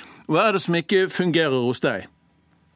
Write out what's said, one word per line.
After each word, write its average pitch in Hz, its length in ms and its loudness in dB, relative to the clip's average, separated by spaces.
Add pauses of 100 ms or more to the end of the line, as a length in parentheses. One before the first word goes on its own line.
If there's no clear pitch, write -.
(240)
Hva 160 220 0
er 214 80 2
det 190 80 0
som 170 160 0
ikke 185 320 0
fungerer 160 480 0
hos 123 240 -2
deg? 110 220 -2 (720)